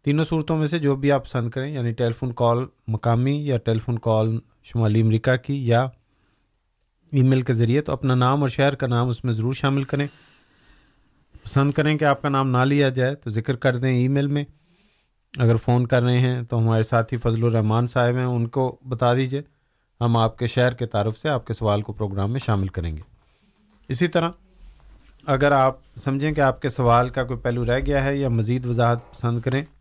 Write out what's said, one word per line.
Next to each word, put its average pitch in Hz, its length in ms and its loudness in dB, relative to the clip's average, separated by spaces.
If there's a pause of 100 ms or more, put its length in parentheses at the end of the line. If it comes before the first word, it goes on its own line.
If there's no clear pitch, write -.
تینوں 147 220 2
صورتوں 160 320 -2
میں 156 100 0
سے 165 120 -2
جو 139 180 0
بھی 139 160 2
آپ 131 120 0
پسند 117 260 -4
کریں، 139 240 -6
یعنی 120 180 -4
ٹیلی 117 200 0
فون 123 200 -6
کال 117 260 2 (300)
مقامی 123 580 0
یا 131 100 0
ٹیلی 113 220 0
فون 113 200 -4
کال 110 400 0 (240)
شمالی 110 380 0
امریکہ 113 360 2
کی 135 320 -4
یا 120 180 4 (1300)
ای 135 100 4
میل 131 200 4
کے 123 100 -2
ذریعے، 117 280 2
تو 147 120 -6
اپنا 131 220 0
نام 127 260 2
اور 139 80 0
شہر 139 260 2
کا 131 120 -4
نام 120 220 0
اس 117 160 -6
میں 120 80 0
ضرور 113 200 -2
شامل 139 320 -2
کریں۔ 143 220 -4 (1400)
پسند 139 300 0
کریں 151 260 0
کہ 156 60 0
آپ 139 180 0
کا 147 60 -4
نام 135 220 0
نہ 127 140 2
لیا 143 240 2
جائے 131 260 -2
تو 123 160 -12
ذکر 113 260 -4
کر 123 200 0
دیں 131 160 0
ای 123 160 2
میل 139 180 0
میں۔ 143 180 -2 (920)
اگر 117 180 4
فون 123 300 0
کر 123 160 2
رہے 123 160 2
ہیں 127 240 0
تو 117 160 -4
ہمارے 113 240 2
ساتھی 117 340 0
فضل 113 280 -2
الرحمان 113 420 2
صاحب 123 300 0
ہیں، 127 80 -2
ان 120 220 -2
کو 131 300 -4 (120)
بتا 123 260 0
دیجئے، 135 280 -2 (580)
ہم 117 160 2
آپ 113 220 0
کے 120 80 -2
شہر 123 280 2
کے 120 120 -6
تعارف 107 320 -2
سے 160 100 -6
آپ 131 180 -2
کے 113 80 -6
سوال 104 280 0
کو 101 100 -10
پروگرام 98 380 -4
میں 131 100 -4
شامل 98 260 0
کریں 85 300 -6
گے۔ 80 60 -12 (840)
اسی 131 180 0
طرح 170 240 0 (960)
اگر 143 260 2
آپ 135 260 2 (180)
سمجھیں 139 360 -2
کہ 147 80 -2
آپ 131 220 2
کے 143 60 -2
سوال 123 400 2
کا 123 160 -4
کوئی 123 140 -6
پہلو 120 280 -2
رہ 123 200 2
گیا 139 180 0
ہے 139 120 0
یا 139 120 -2
مزید 120 380 0
وضاحت 117 460 0
پسند 117 280 -4
کریں 135 240 -2 (160)